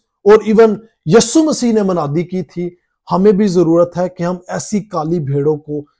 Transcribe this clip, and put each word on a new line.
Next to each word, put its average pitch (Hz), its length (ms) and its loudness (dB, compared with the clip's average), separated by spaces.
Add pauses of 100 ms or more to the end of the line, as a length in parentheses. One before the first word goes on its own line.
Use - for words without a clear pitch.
(240)
और 208 240 6
even 220 280 4 (320)
यीशु 226 360 2
मसीह 247 280 -2
ने 214 100 0
मुनादी 175 420 -2
की 185 180 -8
थी, 175 340 -10 (320)
हमें 190 280 2
भी 208 120 2
जरूरत 170 480 2
है 180 120 -4
कि 175 160 -10
हम 180 260 -6
ऐसी 185 300 -6
काली 170 400 -6
भेड़ों 143 360 -2
को 147 280 -10 (160)